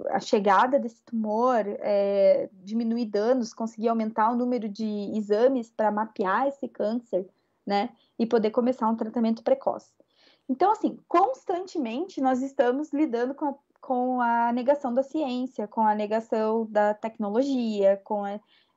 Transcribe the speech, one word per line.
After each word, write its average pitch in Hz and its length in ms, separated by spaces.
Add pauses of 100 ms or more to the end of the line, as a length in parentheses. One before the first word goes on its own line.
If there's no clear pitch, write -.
(100)
a 196 100
chegada 214 580
desse 226 260
tumor, 220 640
é, 202 840
diminuir 226 540
danos, 220 480
conseguir 226 340
aumentar 226 420
o 247 60
número 240 320
de 208 480
exames 226 580
pra 214 160
mapear 214 580
esse 269 200
câncer, 208 580 (400)
né? 202 240 (280)
E 233 60
poder 220 260
começar 240 380
um 226 80
tratamento 226 460
precoce. - 500 (560)
Então, 359 240
assim, 370 340
constantemente 359 1120
nós 262 220
estamos 269 540
lidando 262 400
com 311 100
a, 285 100 (240)
com 254 440
a 233 300
negação 254 420
da 262 80
ciência, 254 640
com 226 140
a 214 120
negação 220 760
da 208 240
tecnologia, 220 1080
com 202 200
a, 202 160 (360)